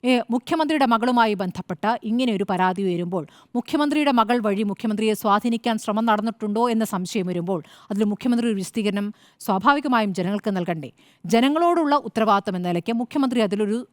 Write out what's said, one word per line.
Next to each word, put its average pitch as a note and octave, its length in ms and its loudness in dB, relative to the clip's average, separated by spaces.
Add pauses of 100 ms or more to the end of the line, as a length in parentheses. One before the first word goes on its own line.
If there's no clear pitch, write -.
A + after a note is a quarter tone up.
ഏ, B3+ 40 4 (240)
മുഖ്യമന്ത്രിയുടെ D4+ 580 0
മകളുമായി A#3 400 2 (100)
ബന്ധപ്പെട്ട് F#3 480 -4 (200)
ഇങ്ങനെ B3 260 0
ഒരു G3 140 -2
പരാതി F#3 360 2
ഉയരുമ്പോൾ F3 360 -2 (340)
മുഖ്യമന്ത്രിയുടെ D4 600 0
മകൾ A3+ 180 4 (100)
വഴി G3+ 240 0
മുഖ്യമന്ത്രിയെ G#3+ 520 -2
സ്വാധീനിക്കാൻ A3+ 520 0 (100)
ശ്രമം A3 260 0
നടന്നിട്ടുണ്ടോ G#3+ 520 0 (120)
എന്ന A3 180 0
സംശയം F#3 380 -4
വരുമ്പോൾ F3 280 -2 (320)
അതിൽ G#3 120 0 (100)
മുഖ്യമന്ത്രി A#3+ 380 0
ഒരു G3+ 100 -2
വിശദീകരണം G3+ 480 -4 (380)
സ്വാഭാവികമായും B3+ 720 2
ജനങ്ങൾക്ക് G3+ 400 -2
നൽകണ്ടേ? D#3+ 320 -6 (440)
ജനങ്ങളോടുള്ള D4+ 600 2 (140)
ഉത്തരവാദിത്തം G3+ 500 0
എന്ന F3+ 120 -4
നിലയ്ക്ക് E3+ 320 -2
മുഖ്യമന്ത്രി B3 440 0
അതിലൊരു G#3 320 -2 (140)